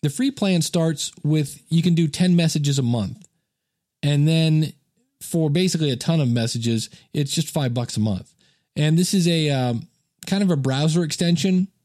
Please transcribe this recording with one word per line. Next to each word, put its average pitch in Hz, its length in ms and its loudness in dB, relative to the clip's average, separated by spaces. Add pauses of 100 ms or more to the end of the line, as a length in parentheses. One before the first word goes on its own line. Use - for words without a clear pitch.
The 151 60 -2
free 254 220 -2
plan 190 320 0
starts 165 500 -2 (100)
with, 147 460 -2
you 165 140 2
can 175 120 2
do 165 140 2
ten 180 260 2
messages 151 440 2
a 135 40 0
month. 117 460 -2 (720)
And 143 240 2
then 160 460 2 (480)
for 160 300 -2
basically 165 400 0
a 123 60 -2
ton 165 260 0
of 123 80 2
messages, 117 580 -2 (240)
it's 143 200 -2
just - 180 -2
five 131 240 -2
bucks 120 240 -4
a - 20 -2
month. 107 340 -4 (400)
And 156 240 2
this 180 140 0
is 175 160 2
a, 160 220 0
um, 123 380 -2 (380)
kind 196 160 0
of 190 80 2
a 160 60 2
browser 147 480 0
extension 180 640 0 (160)